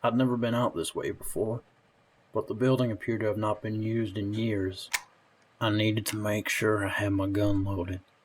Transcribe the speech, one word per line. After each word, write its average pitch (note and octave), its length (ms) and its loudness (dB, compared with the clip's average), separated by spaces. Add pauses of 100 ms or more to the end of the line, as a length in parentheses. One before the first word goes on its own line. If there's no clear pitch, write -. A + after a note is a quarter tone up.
I'd A#2 140 2
never B2 200 4
been A#2 180 0
out A#2+ 200 2
this E2 200 -4
way - 160 -2
before, G2 500 -4 (720)
but A2 160 -2
the G2 60 -2
building B2+ 360 2
appeared A2 300 -2
to A2 60 0
have G#2 100 0
not G#2+ 260 0
been A2 200 -4
used A2 360 -2
in G#2 160 -2
years. G#2 560 -2 (720)
I A2+ 100 2
needed G#2+ 360 2
to - 100 -4
make G#2 320 -2
sure G#2+ 360 2
I F#2+ 40 0
had G2+ 240 0
my F#2+ 140 2
gun G2+ 380 2
loaded. F#2 360 -2 (240)